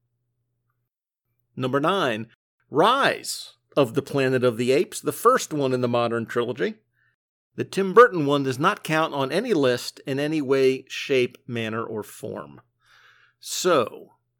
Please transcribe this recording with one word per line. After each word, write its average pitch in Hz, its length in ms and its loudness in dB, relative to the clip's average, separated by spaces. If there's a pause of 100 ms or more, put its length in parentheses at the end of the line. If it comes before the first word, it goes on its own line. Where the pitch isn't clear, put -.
(1600)
Number 127 240 -2
nine, 143 480 0 (420)
Rise 196 840 0 (220)
of 131 200 2
the 135 80 0
Planet 131 400 0
of 120 140 2
the 123 140 0
Apes, 160 280 0
the 143 120 -6
first 240 400 2
one 139 220 -2
in 127 80 0
the 123 60 0
modern 117 400 -2
trilogy. 123 480 -4 (800)
The - 80 -6
Tim 190 300 -4
Burton 185 320 6
one 143 160 2
does 131 160 -4
not 185 260 0
count 156 300 -2
on 135 180 -2
any 220 220 0
list 127 540 0
in 139 120 -4
any 151 220 -2
way, 131 480 2
shape, 127 560 -2
manner, 113 380 -6
or 110 180 -8
form. 98 600 -14 (800)
So, - 760 -2 (260)